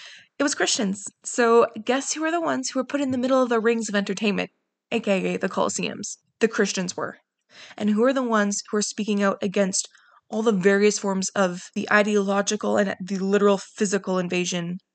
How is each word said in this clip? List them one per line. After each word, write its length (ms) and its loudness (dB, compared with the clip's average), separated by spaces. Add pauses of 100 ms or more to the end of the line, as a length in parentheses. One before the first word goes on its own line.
(380)
It 60 0
was 100 0
Christians. 520 -2 (180)
So 420 4 (180)
guess 300 -2
who 100 -6
are 80 0
the 80 0
ones 300 -2
who 100 -4
were 60 -2
put 160 -4
in 80 -2
the 80 -2
middle 240 2
of 80 0
the 100 2
rings 300 0
of 60 -4
entertainment, 560 -2 (400)
A 80 -2
K 340 0
A 60 -4
the 100 -2
Colosseums? 680 -4 (220)
The 100 4
Christians 480 -2
were. 220 -8 (580)
And 140 0
who 120 2
are 80 4
the 100 0
ones 480 0
who 60 -4
are 60 2
speaking 420 -2
out 180 0
against 460 0 (420)
all 120 -2
the 100 4
various 480 4
forms 360 -2
of 260 0 (120)
the 160 -6
ideological 840 2
and 240 0
the 200 -4
literal 380 4
physical 640 -2
invasion 600 -4 (160)